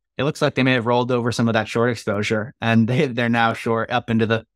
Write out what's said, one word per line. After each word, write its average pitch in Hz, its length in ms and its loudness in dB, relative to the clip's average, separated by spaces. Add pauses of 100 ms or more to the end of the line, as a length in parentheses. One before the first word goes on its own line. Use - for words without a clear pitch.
(200)
it 127 60 -2
looks 156 180 -4
like 143 100 0
they 135 80 -2
may 131 120 2
have 120 120 0
rolled 123 260 0
over 120 200 0
some 117 160 0
of 113 60 2
that 110 140 0
short 117 220 0
exposure, 107 720 -4
and 113 260 4
they, 127 200 2
they're 120 220 -2
now 117 240 2
short 113 360 -4
up 120 220 -2
into 113 160 2
the, 113 180 0 (100)